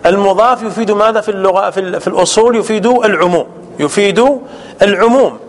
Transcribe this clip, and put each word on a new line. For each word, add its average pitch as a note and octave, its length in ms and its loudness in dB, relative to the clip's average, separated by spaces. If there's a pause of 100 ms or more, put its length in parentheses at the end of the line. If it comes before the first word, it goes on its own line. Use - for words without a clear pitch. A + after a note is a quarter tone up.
المضاف G3+ 560 2
يفيد G#3+ 280 -4
ماذا G#3+ 300 0
في G#3+ 80 -8
اللغة، G3 420 0
في G3 100 -4
ال-، F3+ 200 -6
في - 80 -4
الأصول؟ G#3+ 480 2
يفيد G#3 300 -2
العموم، F3+ 600 0 (320)
يفيد G3+ 640 0 (420)
العموم. G3+ 560 2 (100)